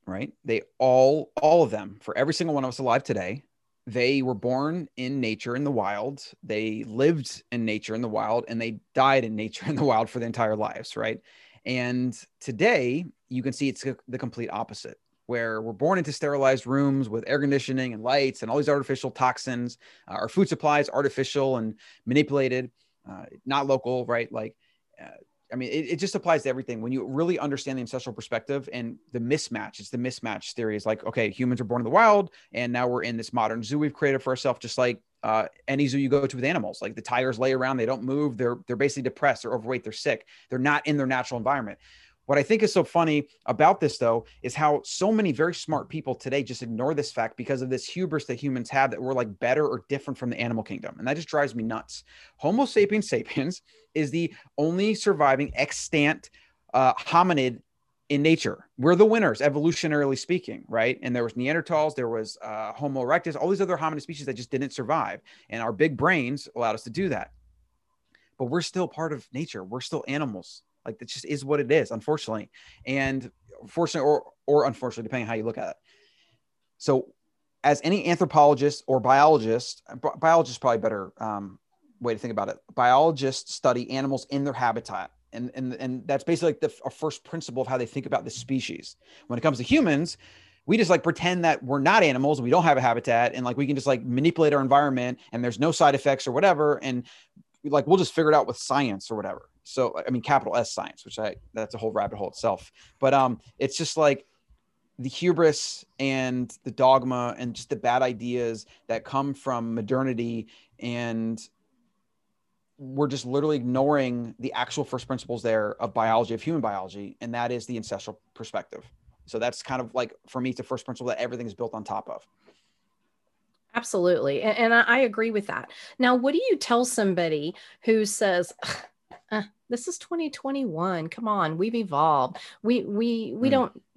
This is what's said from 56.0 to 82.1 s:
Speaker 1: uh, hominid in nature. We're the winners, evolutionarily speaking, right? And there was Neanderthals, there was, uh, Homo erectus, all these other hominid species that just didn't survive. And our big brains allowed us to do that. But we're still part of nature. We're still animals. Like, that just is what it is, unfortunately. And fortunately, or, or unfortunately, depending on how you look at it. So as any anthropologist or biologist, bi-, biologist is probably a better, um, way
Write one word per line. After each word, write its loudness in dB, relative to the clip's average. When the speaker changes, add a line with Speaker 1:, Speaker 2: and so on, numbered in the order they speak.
Speaker 1:
uh, 4
hominid 2
in 2
nature. 2
We're 6
the 8
winners, 4
evolutionarily 2
speaking, -4
right? 0
And -2
there 0
was -4
Neanderthals, 0
there -2
was, -6
uh, -8
Homo -4
erectus, 0
all 0
these 2
other 0
hominid -2
species -12
that -4
just -12
didn't -2
survive. -4
And -8
our -4
big 2
brains 0
allowed 0
us -10
to -14
do -2
that. -6
But -4
we're -2
still -4
part -6
of -10
nature. -8
We're -10
still -6
animals. -6
Like, -12
that -18
just -12
is -6
what 0
it -2
is, 2
unfortunately. -4
And -4
fortunately, 0
or, 2
or 6
unfortunately, -6
depending -6
on -6
how -4
you -4
look -6
at -6
it. -10
So 0
as 4
any 0
anthropologist 4
or 4
biologist, 4
bi-, -2
biologist 4
is -14
probably 2
a -8
better, -4
um, -8
way -2